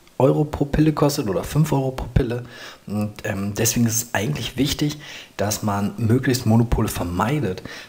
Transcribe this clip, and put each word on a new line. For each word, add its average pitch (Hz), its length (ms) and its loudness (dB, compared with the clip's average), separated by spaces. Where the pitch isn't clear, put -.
Euro 151 260 4
pro 147 200 -2
Pille 151 280 4
kostet 143 360 0
oder 87 140 0
fünf 156 280 0
Euro 131 200 0
pro - 200 -8
Pille. 120 320 2
Und, 104 240 -4
ähm, 101 320 -4
deswegen 110 300 2
ist 107 100 0
es - 180 -4
eigentlich 123 440 -2
wichtig, 147 400 0
dass 101 260 -2
man 101 360 0
möglichst 120 500 2
Monopole 113 400 4
vermeidet, 95 720 -2